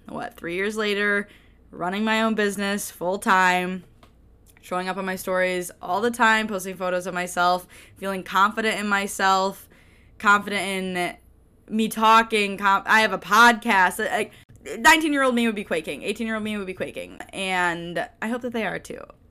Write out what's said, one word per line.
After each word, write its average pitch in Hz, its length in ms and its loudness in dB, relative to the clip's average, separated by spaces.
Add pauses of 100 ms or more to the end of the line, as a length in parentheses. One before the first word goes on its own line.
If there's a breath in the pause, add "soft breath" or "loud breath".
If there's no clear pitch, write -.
what, - 300 -10
three 170 180 -8
years 202 220 -4
later, 208 500 0 (460 soft breath)
running 185 320 -4
my 220 180 2
own 220 120 0
business 202 560 -2
full 180 280 -4
time, 185 640 2 (800)
showing 185 280 -6
up 185 80 -6
on 190 80 -6
my 185 120 -4
stories 185 540 -2 (100)
all 180 200 -4
the 240 100 0
time, 220 360 2
posting 190 300 -8
photos 180 300 -4
of 185 80 -6
myself, 180 520 0 (300 loud breath)
feeling 190 260 -6
confident 208 560 0
in 208 80 -4
myself, 196 840 0 (500 soft breath)
confident 202 440 2
in 185 540 -4 (520)
me 220 200 0
talking, 220 680 4
com-, 196 300 2
I 220 140 6
have 214 120 2
a 185 60 -2
podcast. 208 800 4
Like, 208 340 -2 (460 loud breath)
nineteen-year-old 294 560 4
me 233 120 2
would 220 100 -2
be 208 80 -6
quaking. 160 380 -4
Eighteen-year-old 220 420 -4
me 214 120 -6
would 196 100 -6
be 185 80 -8
quaking. 131 440 -10 (140)
And 175 760 -2 (120)
I 214 80 -6
hope 240 140 -4
that 247 100 -6
they 226 140 -4
are 165 120 -6
too. - 240 -14 (280)